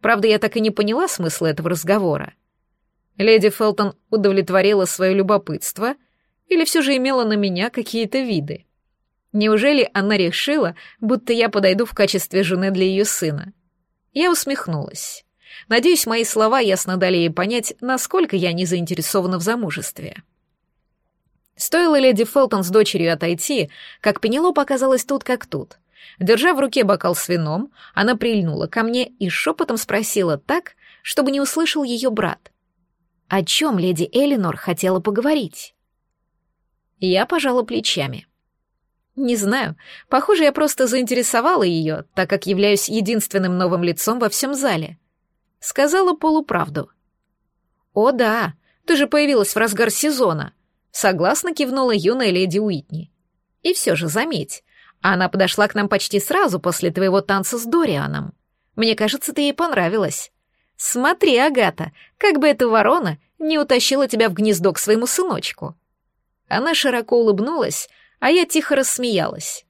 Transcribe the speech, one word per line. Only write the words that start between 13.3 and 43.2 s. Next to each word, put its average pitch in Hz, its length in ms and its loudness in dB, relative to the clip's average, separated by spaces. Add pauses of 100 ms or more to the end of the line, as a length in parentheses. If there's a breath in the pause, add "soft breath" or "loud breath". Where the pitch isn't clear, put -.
Я 339 180 0
усмехнулась. - 920 -6 (460 loud breath)
Надеюсь, 247 340 4
мои 226 200 -2
слова 220 360 2
ясно 190 380 0
дали 185 180 2
ей 170 140 2
понять, 202 500 -2
насколько 262 560 -2
я 175 160 0
не 180 140 -2
заинтересована 180 720 -2
в 170 40 -6
замужестве. 202 800 -6 (1400)
Стоило 320 400 2
леди 247 260 4
Фелтон 226 380 0
с 175 80 -4
дочерью 185 420 2
отойти, 170 560 -2 (320 loud breath)
как 208 200 0
Пенелопа 294 420 0
оказалась 262 420 0
тут 277 200 -4
как 254 200 -4
тут. - 340 -12 (420 loud breath)
Держа 233 340 4
в 277 60 -2
руке 269 240 2
бокал 180 320 0
с - 120 -8
вином, 170 440 -2 (220 loud breath)
она 220 220 2
прильнула 202 520 -2
ко 226 160 -2
мне 240 240 -2
и - 200 -6
шепотом 302 480 -2
спросила 202 640 -2
так, - 380 -4 (260 soft breath)
чтобы 277 300 0
не 277 80 -2
услышал 311 420 -2
ее 240 300 -2
брат. 208 400 -4 (760)
«О 190 180 -2
чем 285 320 0
леди 175 360 0
Элинор 240 440 2
хотела 185 440 -2
поговорить?» 233 760 -2 (1300)
Я 185 260 2
пожала 254 380 0
плечами. 170 640 -6 (880)
«Не 247 180 0
знаю, 208 400 -2 (340 loud breath)
похоже, 320 360 2
я 285 80 6
просто 294 340 0
заинтересовала 247 800 2
ее, 160 400 -2 (100)
так 185 160 0
как 196 160 -2
являюсь 202 420 2
единственным 196 720 0